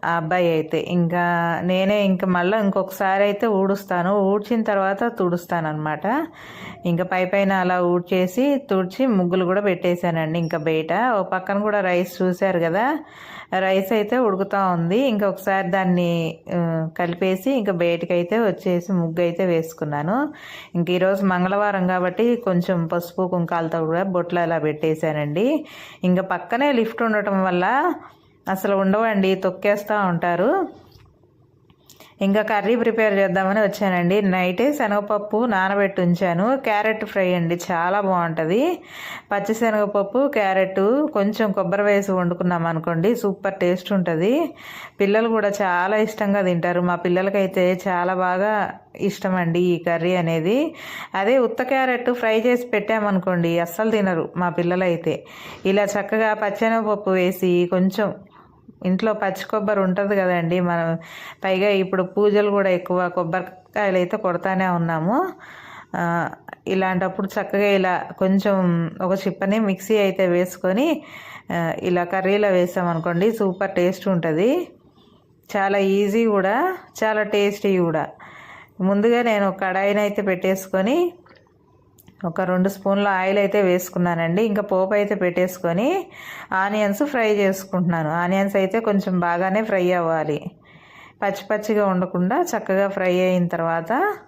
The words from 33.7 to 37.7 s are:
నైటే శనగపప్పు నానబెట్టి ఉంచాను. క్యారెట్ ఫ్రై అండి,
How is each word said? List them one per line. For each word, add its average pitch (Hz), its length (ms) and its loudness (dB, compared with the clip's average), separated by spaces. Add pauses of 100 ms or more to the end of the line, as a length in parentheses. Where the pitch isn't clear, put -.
నైటే 185 520 0
శనగపప్పు 208 720 -2
నానబెట్టి 196 560 0
ఉంచాను. 180 560 2
క్యారెట్ 220 480 0
ఫ్రై 185 280 0
అండి, 170 220 0 (160)